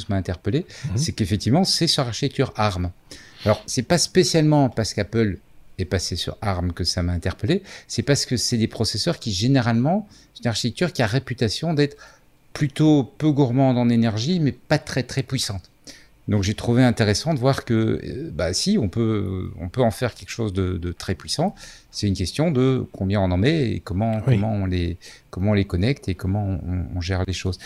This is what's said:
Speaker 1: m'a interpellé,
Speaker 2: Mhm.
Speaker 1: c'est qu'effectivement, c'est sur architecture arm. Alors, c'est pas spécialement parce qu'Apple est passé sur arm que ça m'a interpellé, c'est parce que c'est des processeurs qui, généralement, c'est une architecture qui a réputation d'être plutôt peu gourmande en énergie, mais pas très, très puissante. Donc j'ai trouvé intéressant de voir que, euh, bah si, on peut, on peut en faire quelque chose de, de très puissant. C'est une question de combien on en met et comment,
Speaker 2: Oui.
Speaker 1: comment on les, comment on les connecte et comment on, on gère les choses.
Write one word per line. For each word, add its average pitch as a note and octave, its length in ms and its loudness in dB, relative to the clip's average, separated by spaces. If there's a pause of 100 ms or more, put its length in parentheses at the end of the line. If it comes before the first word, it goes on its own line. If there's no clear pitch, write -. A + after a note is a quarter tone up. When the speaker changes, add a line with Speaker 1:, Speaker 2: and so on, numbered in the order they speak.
Speaker 1:
m'a G2+ 60 0
interpellé, G2 500 -2 (240)
Speaker 2:
Mhm. G2 80 -2
Speaker 1:
c'est C#3 140 -2
qu'effectivement, G#2+ 520 2
c'est - 220 0
sur D#3 220 0
architecture C3 480 -2
arm. F#2 340 0 (560)
Alors, G#2 220 2
c'est - 160 -2
pas F3 160 2
spécialement D3+ 720 4
parce - 260 -2
qu'Apple G#2 420 0 (400)
est F#2 80 -2
passé F#2 300 -2
sur - 260 -6
arm F2+ 320 -2
que - 100 -4
ça F2+ 200 0
m'a F2 100 0
interpellé, G#2 480 -2 (260)
c'est - 140 -6
parce C#3 240 0
que C3 100 -4
c'est A#2+ 220 0
des A2+ 100 2
processeurs - 520 -2
qui, A#2 120 -6
généralement, B2 800 2 (240)
c'est - 120 -10
une A#2+ 40 0
architecture B2 420 -2
qui - 120 0
a A2+ 40 2
réputation B2 680 -2
d'être C#3+ 220 0 (560)
plutôt D3+ 500 4
peu D3+ 280 0
gourmande C3 460 4
en A#2+ 120 4
énergie, A#2 500 2
mais C#3+ 140 2
pas - 260 -2
très, - 240 -4
très C3 180 -4
puissante. A#2 480 -6 (580)
Donc G#2 160 2
j'ai G2+ 120 0
trouvé A#2+ 280 2
intéressant A#2 500 2
de C3+ 60 -2
voir C3 240 0
que, A2 400 0
euh, E2 300 -10
bah E2 180 -2
si, G3 260 0
on A#2+ 120 2
peut, F#2+ 600 -2 (120)
on F2+ 80 -6
peut - 120 -2
en A#2 100 4
faire A#2 220 -4
quelque - 180 -16
chose A2 200 -4
de, F#2 260 -2
de F2 140 -6
très - 240 -6
puissant. - 400 -4 (340)
C'est - 160 -6
une G2 100 2
question C#3 360 -2
de B2+ 400 2
combien G2 300 -2
on F#2 100 2
en F2 60 2
met C3 340 2
et F2+ 80 -4
comment, A2 380 -2 (100)
Speaker 2:
Oui. C3 80 4
Speaker 1:
comment G#2+ 180 0
on G2+ 120 -2
les, F2 320 -2 (320)
comment G2 220 0
on - 20 4
les G2+ 100 4
connecte G2+ 460 -2
et F#2 60 0
comment F#2+ 520 -2
on, F2+ 300 -4
on - 20 -2
gère F2+ 260 -2
les F#2 60 -4
choses. F#2 340 -4